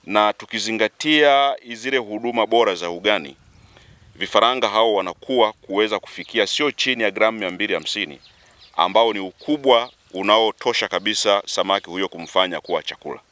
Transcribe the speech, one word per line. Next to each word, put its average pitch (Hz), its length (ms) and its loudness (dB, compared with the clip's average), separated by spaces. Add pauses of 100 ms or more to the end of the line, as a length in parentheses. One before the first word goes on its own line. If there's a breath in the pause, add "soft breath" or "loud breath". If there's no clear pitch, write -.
na 104 300 2
tukizingatia 139 1200 0 (180)
zile 127 240 -4
huduma 113 480 -2
bora 110 300 2
za 87 140 -6
ugani, 87 460 -2 (800 soft breath)
vifaranga 113 540 0
hao 110 240 2
wanakuwa 107 600 0
kuweza 104 460 -2
kufikia - 480 -4
sio 147 240 -2
chini 120 320 -2
ya 101 80 0
gramu 107 280 0
mia 95 120 -4
mbili 98 220 -4
hamsini, 80 460 -6 (580 soft breath)
ambao 107 360 4
ni 101 60 -6
ukubwa 127 680 2 (240)
unaotosha 107 760 2
kabisa 101 580 0
samaki 98 440 -2
huyo 92 200 -4
kumfanya 85 520 -2
kuwa 82 220 -4
chakula. - 360 -12 (120)